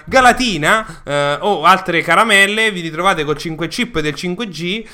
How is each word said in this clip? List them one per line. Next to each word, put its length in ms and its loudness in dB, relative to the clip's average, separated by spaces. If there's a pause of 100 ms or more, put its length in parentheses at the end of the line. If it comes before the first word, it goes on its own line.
galatina, 960 2
eh, 380 -2
o 240 -2
altre 360 4
caramelle, 720 4
vi 80 -8
ritrovate 460 -2
col 120 -2
cinque 300 -6
chip 320 -4
del 160 -4
cinque 320 -6
G, 360 -6 (100)